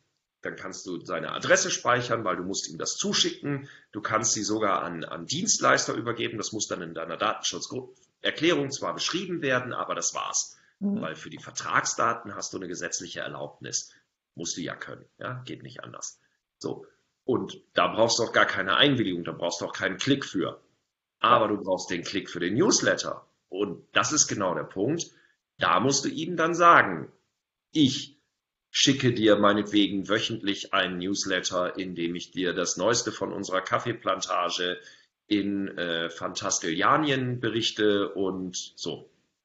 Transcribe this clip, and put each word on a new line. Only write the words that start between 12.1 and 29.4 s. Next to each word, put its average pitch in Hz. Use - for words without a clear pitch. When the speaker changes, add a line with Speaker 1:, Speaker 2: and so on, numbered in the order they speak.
Speaker 1:
hast -
du 101
eine 92
gesetzliche 85
Erlaubnis. 69
Musst 82
du 90
ja 64
können. -
Ja, 127
geht -
nicht -
anders. -
So. -
Und -
da 90
brauchst 104
du 120
auch -
gar 104
keine 95
Einwilligung, 107
da 82
brauchst 85
du 101
auch -
keinen 95
Klick -
für. 73
Aber 113
Speaker 2:
Ja. 104
Speaker 1:
du 92
brauchst 92
den 87
Klick -
für 85
den 95
Newsletter. 120
Und 95
das -
ist -
genau 98
der 73
Punkt. 127
Da 90
musst 135
du -
ihnen 165
dann 160
sagen, 135
ich -
schicke 131
dir 107
meinetwegen 101